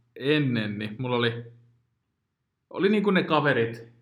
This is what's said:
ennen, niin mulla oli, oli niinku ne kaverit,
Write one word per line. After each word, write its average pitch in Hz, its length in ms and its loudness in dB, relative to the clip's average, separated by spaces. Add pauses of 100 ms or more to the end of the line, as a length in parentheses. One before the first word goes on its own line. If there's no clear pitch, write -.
(160)
ennen, 120 640 -2
niin 107 200 -8
mulla 127 160 -4
oli, 120 280 -2 (1300)
oli 185 200 -2
niinku 208 220 2
ne 185 120 4
kaverit, 131 600 2 (180)